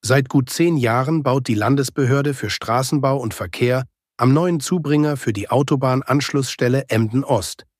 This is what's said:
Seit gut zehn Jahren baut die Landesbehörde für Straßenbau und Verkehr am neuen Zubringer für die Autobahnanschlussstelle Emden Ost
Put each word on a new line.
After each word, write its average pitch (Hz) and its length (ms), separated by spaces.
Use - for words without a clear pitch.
Seit 135 240
gut 135 220
zehn 170 260
Jahren 131 460
baut 135 240
die 120 80
Landesbehörde 135 800
für 104 160
Straßenbau 135 640
und 113 160
Verkehr 123 520
am 127 160
neuen 170 260
Zubringer 151 580
für 120 160
die 98 180
Autobahnanschlussstelle 135 1400
Emden 113 340
Ost - 420